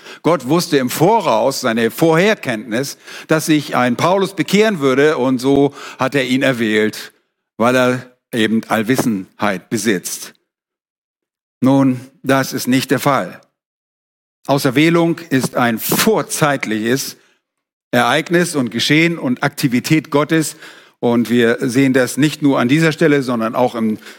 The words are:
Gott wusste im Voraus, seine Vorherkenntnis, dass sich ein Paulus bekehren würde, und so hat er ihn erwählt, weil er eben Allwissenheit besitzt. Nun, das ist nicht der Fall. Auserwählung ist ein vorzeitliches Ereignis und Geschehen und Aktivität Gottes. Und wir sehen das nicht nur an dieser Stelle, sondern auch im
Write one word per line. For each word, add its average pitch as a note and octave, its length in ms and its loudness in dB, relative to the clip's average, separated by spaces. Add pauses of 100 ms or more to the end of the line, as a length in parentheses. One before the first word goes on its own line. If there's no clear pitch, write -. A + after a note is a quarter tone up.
(220)
Gott D3 260 0
wusste D#3+ 300 0
im B2 120 0
Voraus, C#3+ 720 0
seine A#2 320 0
Vorherkenntnis, C#3 1040 0 (300)
dass D#3 200 0
sich D3+ 280 0
ein B2 220 0
Paulus F3+ 380 0
bekehren G3+ 440 0
würde, C#3 380 2
und B2+ 220 0
so C#3 340 2 (260)
hat B2+ 160 -2
er C3+ 100 0
ihn B2+ 160 0
erwählt, A2 680 0 (460)
weil A#2+ 180 2
er B2+ 420 0 (140)
eben A2+ 360 0
Allwissenheit G#2+ 1000 -2
besitzt. G2+ 640 -4 (1300)
Nun, C3 400 2 (220)
das C3+ 320 -2
ist B2+ 140 -6
nicht B2+ 240 0
der B2+ 80 0
Fall. A#2 420 -2 (1040)
Auserwählung D3+ 720 2 (100)
ist - 260 -2
ein A#2+ 240 0
vorzeitliches C3+ 1400 -2 (760)
Ereignis D#3 640 0
und B2 160 -2
Geschehen D#3 460 0
und B2+ 260 -4
Aktivität C#3 680 0
Gottes. D3+ 460 0 (420)
Und A#2 300 0
wir A#2+ 320 2
sehen C3 320 2
das B2+ 240 0
nicht D3 240 0
nur C3+ 180 2
an B2 80 0
dieser D#3 240 2
Stelle, D3 320 2
sondern A#2 320 -4
auch B2 200 0
im A2 240 -2 (200)